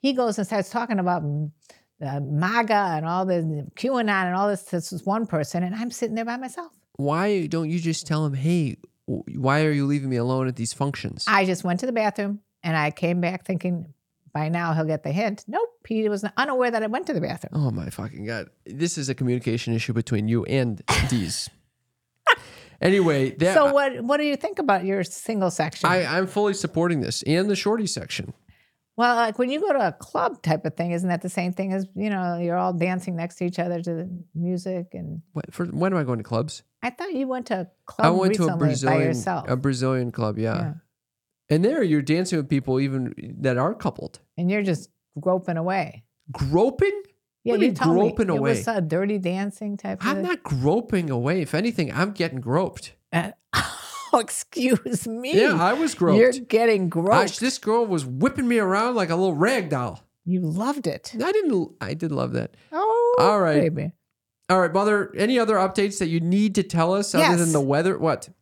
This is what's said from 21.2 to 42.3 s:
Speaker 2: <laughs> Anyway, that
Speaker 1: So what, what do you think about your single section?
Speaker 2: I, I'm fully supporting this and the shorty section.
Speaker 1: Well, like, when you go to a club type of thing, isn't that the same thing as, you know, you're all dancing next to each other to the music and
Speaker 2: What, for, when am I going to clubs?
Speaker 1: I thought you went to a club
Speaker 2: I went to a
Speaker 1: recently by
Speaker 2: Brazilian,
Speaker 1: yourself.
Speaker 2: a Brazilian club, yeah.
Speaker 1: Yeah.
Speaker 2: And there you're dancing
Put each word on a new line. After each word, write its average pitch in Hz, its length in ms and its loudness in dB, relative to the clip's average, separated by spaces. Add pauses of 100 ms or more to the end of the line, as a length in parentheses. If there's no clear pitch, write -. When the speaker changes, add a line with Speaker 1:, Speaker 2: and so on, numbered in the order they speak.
Speaker 2:
<laughs> - 40 -20 (1200)
Anyway, 165 500 4
that 170 240 2
Speaker 1:
So 285 180 8
what, 277 320 2
what 277 140 2
do 302 60 0
you 285 120 0
think 392 240 -6
about 196 240 2
your 190 180 0
single 185 480 -2
section? 160 380 -2
Speaker 2:
I, 180 160 2 (120)
I'm 185 120 0
fully 202 260 0
supporting 170 460 0
this - 240 -4
and 180 260 2
the 196 60 2
shorty 214 320 0
section. - 440 -8 (640)
Speaker 1:
Well, 240 200 4
like, 226 220 2
when 247 120 0
you 302 100 -2
go 392 120 0
to 240 160 2
a 156 40 -2
club - 500 -4
type 156 220 0
of 156 120 -6
thing, 175 160 -2
isn't 175 160 -2
that 175 140 0
the 185 60 -6
same 180 240 -4
thing 190 200 -4
as, 190 140 -2 (100)
you 208 140 -4
know, 180 280 -2
you're 175 180 0
all 180 160 0
dancing 180 440 -2
next 170 200 -8
to 180 100 -4
each 180 120 -4
other 175 240 -2
to 175 120 -4
the 175 300 -8 (100)
music 180 580 -4
and 160 300 -10 (100)
Speaker 2:
What, - 200 -10
for, 175 140 -4
when 180 260 0
am 180 60 0
I 151 60 0
going 123 140 -2
to 104 60 -8
clubs? 123 380 -4 (200)
Speaker 1:
I 247 80 -4
thought 349 220 -10
you 269 140 -2
went 254 200 -6
to 190 160 -4
a 180 60 -8 (180)
club - 200 0
Speaker 2:
I 165 40 8
went 190 240 4
to 180 100 2
a - 20 4
Speaker 1:
recently - 120 0
by 147 80 4
Speaker 2:
Brazilian, 135 420 2
Speaker 1:
yourself. 127 420 -2
Speaker 2:
a 127 60 2
Brazilian 131 560 0
club, 110 260 -2
yeah. 110 200 0
Speaker 1:
Yeah. 147 140 -2 (800)
Speaker 2:
And 160 140 4
there 277 180 2
you're 151 200 2
dancing 170 360 0